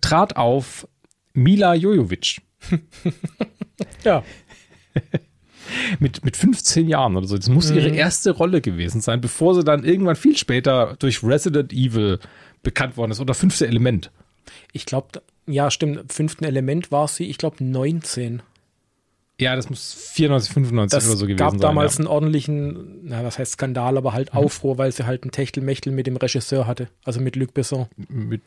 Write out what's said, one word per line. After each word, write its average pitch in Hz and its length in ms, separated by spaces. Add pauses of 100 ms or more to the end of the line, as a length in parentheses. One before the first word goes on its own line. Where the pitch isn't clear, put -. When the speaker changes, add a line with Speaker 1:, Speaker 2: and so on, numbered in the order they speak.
Speaker 1:
trat 175 340
auf 127 500 (460)
Mila 175 420
Jojovic. 165 680 (260)
Speaker 2:
<laughs> 160 140 (1200)
Ja. 170 180 (1800)
Speaker 1:
Mit, - 260
mit 131 120
fünfzehn 165 520
Jahren 131 280
oder 92 100
so. 101 100
Das 98 120
muss 151 220
ihre 151 180
Speaker 2:
Mhm. 151 60
Speaker 1:
erste 170 360
Rolle 170 300
gewesen 90 400
sein, 117 200
bevor 160 360
sie 175 80
dann 147 200
irgendwann 175 300
viel 151 220
später 127 640
durch 131 240
Resident 143 480
Evil 113 480 (420)
bekannt 131 340
worden 117 140
ist 107 100
oder 131 140
Fünfte - 320
Element. 117 460 (600)
Speaker 2:
Ich - 140
glaub, - 260
da, - 100 (240)
ja, 143 260
stimmt, 147 400
Fünften 156 320
Element 135 480
war 147 160
sie, - 160
ich - 140
glaub, 156 220
neunzehn. 127 800 (1000)
Speaker 1:
Ja, 131 160
das 127 120
muss - 240
vierundneunzig, 143 600
fünfundneunzig 117 440
Speaker 2:
Das 117 120
Speaker 1:
oder 110 80
so 101 100
gewesen 98 120
Speaker 2:
gab 98 120
Speaker 1:
sein, 98 100
Speaker 2:
damals 147 340
Speaker 1:
ja. - 60
Speaker 2:
einen 156 80
ordentlichen, 151 1000
na, 120 160
was 120 140
heißt 131 140
Skandal, 131 460
aber 131 140
halt 131 200
Speaker 1:
Mhm. - 60
Speaker 2:
Aufruhr, 139 400
weil 135 140
sie 127 120
halt 127 200
ein 131 80
Techtelmechtel 135 600
mit 131 140
dem 127 100
Regisseur 127 520
hatte, 120 200 (160)
also 123 160
mit 127 140
Luc 131 200
Besson. 127 320 (220)
Speaker 1:
Mit, 113 380